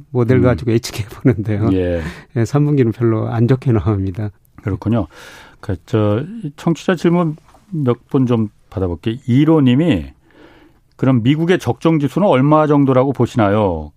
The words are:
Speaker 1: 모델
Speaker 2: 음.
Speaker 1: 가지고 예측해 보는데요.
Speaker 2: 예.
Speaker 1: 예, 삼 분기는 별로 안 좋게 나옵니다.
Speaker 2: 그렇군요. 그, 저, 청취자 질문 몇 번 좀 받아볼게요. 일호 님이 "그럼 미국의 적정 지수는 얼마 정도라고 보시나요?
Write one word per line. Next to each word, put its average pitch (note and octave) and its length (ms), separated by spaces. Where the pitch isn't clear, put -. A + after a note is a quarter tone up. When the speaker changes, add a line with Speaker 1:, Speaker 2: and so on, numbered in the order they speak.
Speaker 1:
모델 B2 280
Speaker 2:
음. - 40
Speaker 1:
가지고 A#2+ 300
예측해 - 360
보는데요. G2+ 640
Speaker 2:
예. F2 280
Speaker 1:
예, A#2 80
삼 C#3+ 200
분기는 C3+ 280
별로 A2+ 360
안 A#2 200
좋게 B2+ 240
나옵니다. G2+ 580
Speaker 2:
그렇군요. G#2 460
그, F#2+ 240
저, G#2+ 400
청취자 - 400
질문 E3+ 400
몇 C3+ 380
번 C3 180
좀 A2+ 220
받아볼게요. F#2 440
일호 D3 340
님이 B2 520
"그럼 B2+ 260
미국의 D#3 360
적정 E3 400
지수는 D3 280
얼마 D3+ 400
정도라고 C#3 460
보시나요? G2+ 840